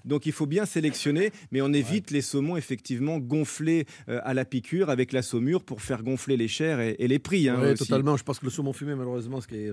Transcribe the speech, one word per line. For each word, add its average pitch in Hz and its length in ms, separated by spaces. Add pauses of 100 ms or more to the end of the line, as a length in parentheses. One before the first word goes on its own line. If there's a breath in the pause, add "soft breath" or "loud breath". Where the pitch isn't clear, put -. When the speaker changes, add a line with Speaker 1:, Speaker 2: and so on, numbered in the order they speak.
Speaker 1:
Donc, 143 220
il 151 60
faut 151 140
bien 180 200
sélectionner, 156 640 (220 loud breath)
mais 131 100
on 139 100
évite 147 380
Speaker 2:
Ouais. 143 60
Speaker 1:
les 139 60
saumons 147 340
effectivement 139 640
gonflés, 156 640 (220 loud breath)
euh, 120 160
à 131 100
la 131 100
piqûre 160 460
avec 127 220
la 131 100
saumure 135 400
pour 127 180
faire 117 220
gonfler 127 340
les 113 120
chairs 156 320
et, 113 180
et 123 80
les 135 140
prix, 165 280
hein, 123 120
Speaker 3:
Ouais, 139 140
Speaker 1:
aussi. 123 120
Speaker 3:
totalement. 139 300
Je - 80
pense 143 160
que 139 60
le 127 40
saumon 139 220
fumé, 143 240
malheureusement, 123 440
ce - 60
qui 120 80
est, 107 180